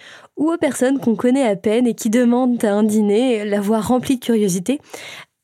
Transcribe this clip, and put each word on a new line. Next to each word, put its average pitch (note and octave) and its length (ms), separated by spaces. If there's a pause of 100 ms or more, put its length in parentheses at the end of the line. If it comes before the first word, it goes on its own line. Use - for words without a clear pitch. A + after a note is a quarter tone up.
(380)
ou D4+ 120
aux E4+ 80
personnes C#4 400
qu'on A#3 200
connaît B3 280
à G#3 120
peine A3 280
et A3+ 80
qui - 160
demandent A#3+ 540
à G#3 100
un G#3+ 100
dîner, G#3+ 600
la G#3 160
voix G#3+ 220
remplie B3 340
de B3 80
curiosité. « G#3 560 (640)